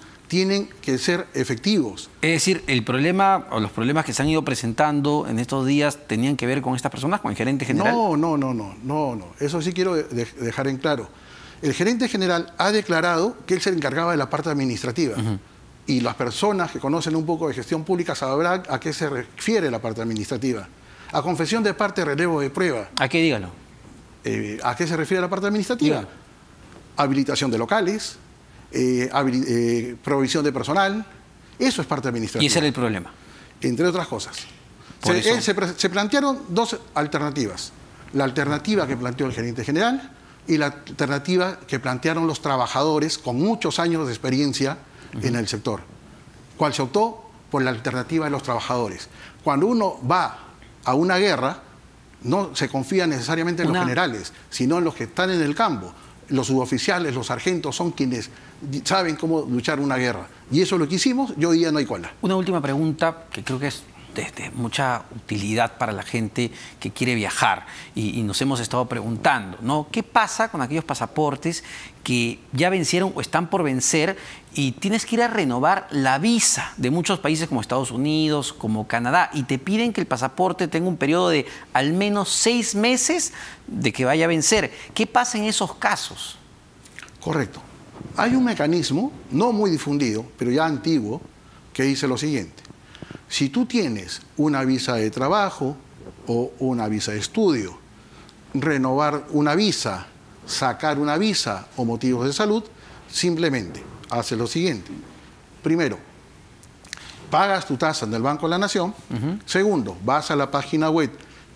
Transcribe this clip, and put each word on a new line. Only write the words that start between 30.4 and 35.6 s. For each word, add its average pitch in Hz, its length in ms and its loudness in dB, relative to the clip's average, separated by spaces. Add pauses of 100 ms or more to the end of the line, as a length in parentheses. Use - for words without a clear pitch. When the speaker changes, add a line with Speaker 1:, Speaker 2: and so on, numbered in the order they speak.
Speaker 1:
de 147 100 2
personal. 196 520 0 (520)
Eso 247 240 0
es 143 60 -4
parte 139 200 -2
administrativa. 117 360 -2
Speaker 2:
Y 147 40 6
ese 151 120 4
era 151 80 2
el 135 60 0
problema. 110 380 -2 (480)
Speaker 1:
Entre 131 280 0
otras 175 200 -2
cosas. - 300 -8 (640)
Speaker 2:
Por - 120 2
Speaker 1:
Se, 175 60 2
Speaker 2:
eso. 196 100 2
Speaker 1:
eh, 233 120 2
se 202 140 2
pre-, 180 200 -2